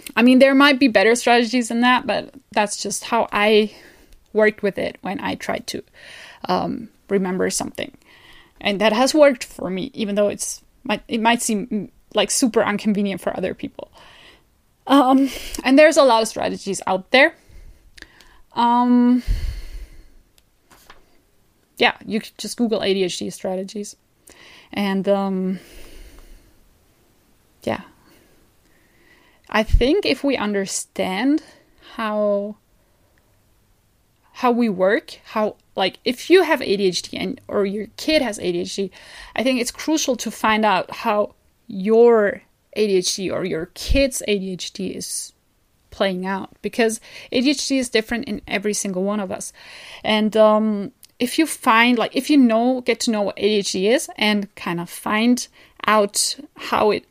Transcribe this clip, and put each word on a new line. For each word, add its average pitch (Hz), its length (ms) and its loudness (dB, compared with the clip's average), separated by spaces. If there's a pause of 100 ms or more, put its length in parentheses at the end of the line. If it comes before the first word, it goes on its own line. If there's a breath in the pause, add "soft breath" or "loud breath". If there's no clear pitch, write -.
(140)
I - 80 4
mean, 254 160 8
there 269 160 6
might 277 240 6
be 269 100 4
better 220 260 4
strategies 240 540 2
than 233 120 -2
that, 247 260 2
but - 280 -4 (180)
that's 208 300 -2
just 196 220 -8
how 226 280 0
I 208 420 2 (600 loud breath)
worked 214 280 2
with 202 140 -2
it - 240 -6
when 196 200 -8
I 190 160 -6
tried - 320 -8
to, - 140 -10 (640 loud breath)
um, 185 440 -4 (180)
remember 185 400 -2
something. - 480 -8 (640 soft breath)
And 202 220 -4
that 220 100 4
has 254 220 0
worked 285 300 4
for - 260 -10
me, 185 240 -6
even 202 220 -4
though 208 120 2
it's, - 340 -8 (220)
might, 208 240 -4
it 226 140 -4
might 233 180 2
seem, 208 280 -4
mm, 208 220 -6 (240)
like, 202 160 2
super 220 320 0
inconvenient 202 600 -2
for 202 120 -4
other 180 200 -4
people. - 360 -14 (960 loud breath)
Um, 269 440 4 (340 loud breath)
and 262 140 6
there's 302 180 8
a 302 80 6
lot 226 160 4
of 220 80 -2
strategies 190 580 -6
out 190 240 -4
there. 277 240 6 (1200 loud breath)
Um, 240 680 4 (2500 loud breath)
yeah, - 260 2
you 208 160 -4
could - 160 -18
just - 200 -12
Google 220 260 -2
A 196 100 0
D 190 120 0
H 175 140 -6
D 202 120 -8
strategies. 196 680 -10 (760 loud breath)
And, 196 360 -2
um, 190 520 -2 (2000 loud breath)
yeah. - 200 -6 (1700 soft breath)
I 220 140 0
think 285 420 2
if 277 200 -2
we 277 120 0
understand 202 1080 -4 (520 soft breath)
how, 208 640 -4 (1800)
how - 180 0
we 240 180 2
work, 196 560 0
how, 214 320 -4 (200)
like, 190 280 -2
if - 240 -6
you 370 140 8
have 311 180 0
A - 160 -2
D 196 100 0
H 180 160 -2
D - 140 -14
and, - 300 -6
or 202 180 -2
your 202 220 -6 (100)
kid 311 260 0
has 214 180 -6
A 180 120 -4
D 175 80 -4
H 190 140 -8
D, 196 160 -6 (460 loud breath)
I 226 80 -2
think 262 160 0
it's 240 100 -4
crucial 302 460 -2
to - 160 -8
find 220 320 0
out 190 260 0
how 208 460 -4 (320)
your 220 720 4 (300)
A 214 160 0
D 190 80 2
H 180 180 0
D 190 160 -6
or - 140 -4
your 170 300 -6
kid's - 520 0
A 208 120 0
D 190 120 -8
H 175 220 -12
D 190 160 -8
is - 440 -10 (580)
playing 185 360 -4
out, 190 240 -6 (100)
because 220 400 -2 (300 loud breath)
A 262 100 0
D 262 100 2
H - 180 -4
D 269 100 0
is 254 100 -4
different 220 360 -2
in - 240 -10
every 202 260 -4
single 190 300 -4
one 208 160 -2
of 190 100 -8
us. - 220 -10 (500 loud breath)
And, 214 340 0
um, 214 560 2 (260)
if 247 180 -4
you 320 100 2
find, 240 520 2
like, - 160 -2
if 262 160 -2
you 302 60 6
know, 247 460 4
get 233 180 -2
to - 100 -2
know 208 120 -2
what - 160 -4
A - 20 -8
D 208 160 2
H 196 160 -2
D 190 160 0
is 294 280 0
and 208 380 -2
kind 175 240 -6
of 170 120 -10
find 233 580 -2 (380 soft breath)
out 208 500 0 (200)
how 214 340 0
it - 200 -4